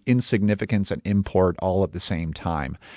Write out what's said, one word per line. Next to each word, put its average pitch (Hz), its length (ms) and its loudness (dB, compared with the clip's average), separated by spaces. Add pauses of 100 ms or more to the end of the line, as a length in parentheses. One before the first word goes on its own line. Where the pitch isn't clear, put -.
insignificance 104 840 0
and - 140 -4
import 95 540 2
all 95 240 0
at 85 100 -2
the 90 60 -8
same 82 340 -4
time. 76 440 -4 (200)